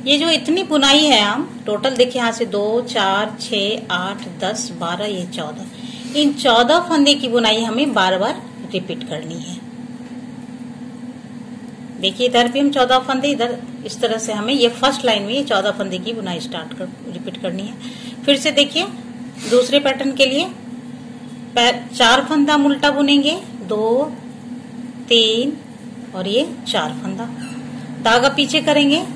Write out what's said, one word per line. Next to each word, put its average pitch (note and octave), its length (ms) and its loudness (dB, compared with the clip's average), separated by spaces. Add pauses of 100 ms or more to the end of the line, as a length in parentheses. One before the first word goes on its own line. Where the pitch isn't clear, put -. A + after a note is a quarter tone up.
ये C#4 140 4
जो D#4+ 120 2
इतनी D#4+ 340 2
बुनाई D4 400 4
है, C4+ 180 6
हम A3 440 -2
टोटल G#3 300 0
देखिए, B3 260 2
यहाँ A#3 100 2
से A#3 140 -2
दो, G#3 360 0
चार, G#3+ 600 0
छः, G#3+ 500 -2
आठ, F#3 360 -6 (120)
दस, G#3 300 -4 (100)
बारह, F3+ 260 -4
ये F#3+ 200 -6
चौदह, - 920 -8
इन C#4+ 140 4
चौदह D4+ 460 6
फंदे D4 340 4
की B3+ 140 0
बुनाई A3+ 360 2
हमें A#3 300 0
बार F#3+ 260 4
बार A#3 220 0 (320)
रिपीट - 360 -6
करनी D#3 260 -8
है। F3 280 -10 (2500)
देखिए, G3 260 0
इधर A#3+ 240 4
भी C4 80 0
हम C#4+ 120 4
चौदह B3+ 280 4
फंदे, C4 280 -2
इधर B3 300 0 (280)
इस G#3+ 160 -10
तरह G#3+ 160 0
से A3+ 160 -6
हमें G#3 200 -2
ये A#3+ 180 4
फर्स्ट C4+ 340 0
लाइन G#3+ 180 2
में G#3 100 -4
ये C#4 100 0
चौदह G#3 280 2
फंदे G3 260 -4
की G#3+ 160 -6
बुनाई F#3 260 -6
स्टार्ट - 340 -10
कर, F#3 160 -8 (240)
रिपीट E3+ 280 -10
करनी F#3 220 -4
है। A#3+ 420 -12 (220)
फिर C#4 120 6
से D4+ 140 0
देखिए, C#4+ 360 2 (600)
दूसरे B3 300 4
pattern C4+ 320 0
के C4+ 140 4
लिए C4+ 260 0 (1040)
पै-, A#3+ 400 0
चार B3+ 300 6
फंदा D4 280 4
हम C#4+ 120 6
उल्टा C#4+ 260 4
बुनेंगे, C#4+ 440 4 (260)
दो, A3 500 0 (1000)
तीन A#3 480 4 (580)
और F#3 120 -4
ये A#3+ 280 0 (120)
चार E3+ 220 -2
फंदा। - 360 -8 (800)
धागा A#3+ 260 6
पीछे D4 320 2
करेंगे। D4 540 4